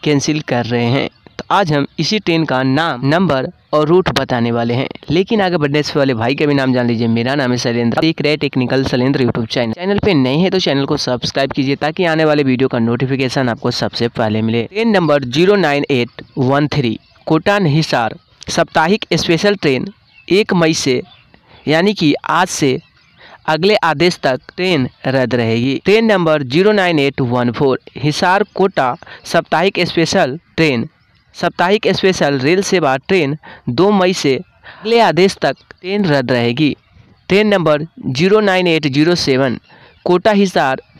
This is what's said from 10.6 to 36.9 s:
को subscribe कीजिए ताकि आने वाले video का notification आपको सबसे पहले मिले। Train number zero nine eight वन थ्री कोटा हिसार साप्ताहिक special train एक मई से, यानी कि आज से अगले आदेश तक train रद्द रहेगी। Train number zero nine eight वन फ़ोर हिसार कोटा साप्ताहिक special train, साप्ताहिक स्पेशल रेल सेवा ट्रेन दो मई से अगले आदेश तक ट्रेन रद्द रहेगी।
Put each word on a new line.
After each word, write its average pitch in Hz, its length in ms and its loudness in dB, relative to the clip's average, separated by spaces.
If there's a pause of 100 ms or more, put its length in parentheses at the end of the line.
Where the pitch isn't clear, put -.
को 147 120 -4
subscribe 135 540 -4
कीजिए 135 260 -2
ताकि 160 280 -4
आने 160 200 0
वाले 147 180 2
video 131 240 2
का 127 120 -2
notification 127 680 -2
आपको 117 220 -4
सबसे 117 380 -4
पहले 110 320 -2
मिले। 113 220 -2
Train 214 260 -4
number 151 360 2
zero 170 300 2
nine 147 360 0
eight 120 320 -2 (140)
वन 139 300 2
थ्री 123 300 -2 (300)
कोटा 160 300 2
हिसार 147 580 0 (340)
साप्ताहिक 170 560 0 (100)
special 175 400 0
train 139 320 -2 (400)
एक 202 260 2
मई 165 200 2
से, 127 280 -2 (680)
यानी 170 260 2
कि 151 200 2 (160)
आज 175 200 0
से 135 280 0 (680)
अगले 165 280 2
आदेश 165 480 0
तक 131 160 0 (160)
train 170 340 0 (180)
रद्द 131 280 0
रहेगी। 117 500 0
Train 226 200 4
number 165 400 2
zero 170 260 2
nine 180 280 2
eight 139 220 0
वन 123 300 0
फ़ोर 131 280 0 (180)
हिसार 180 460 0 (120)
कोटा 156 400 0 (300)
साप्ताहिक 170 560 0
special 165 580 0 (180)
train, 143 320 0 (460)
साप्ताहिक 185 520 -2
स्पेशल 180 520 0
रेल 165 220 2
सेवा 160 360 0
ट्रेन 151 380 -2 (340)
दो 160 220 2
मई 185 220 2
से 143 220 0
अगले - 640 -4
आदेश 185 420 4
तक 139 140 0 (160)
ट्रेन 196 340 -4
रद्द 135 260 0
रहेगी। 123 440 0 (540)